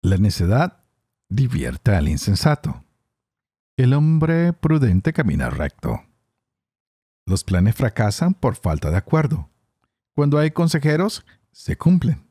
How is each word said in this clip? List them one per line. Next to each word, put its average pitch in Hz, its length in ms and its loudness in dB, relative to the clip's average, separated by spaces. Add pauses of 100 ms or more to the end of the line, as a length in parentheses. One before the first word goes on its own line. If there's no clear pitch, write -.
La 92 160 0
necedad 107 640 0 (460)
divierte 98 640 -2
al 78 120 2
insensato. - 800 -2 (880)
El 127 180 2
hombre 160 600 2
prudente 147 580 2
camina 69 380 0
recto. - 560 -6 (1200)
Los 92 180 -2
planes 95 320 2
fracasan 123 600 -2
por - 200 -2
falta 78 360 -4
de 87 60 0
acuerdo. 127 520 -2 (640)
Cuando 147 240 0
hay 151 140 2
consejeros, 160 760 -2 (260)
se - 260 -8
cumplen. 165 540 0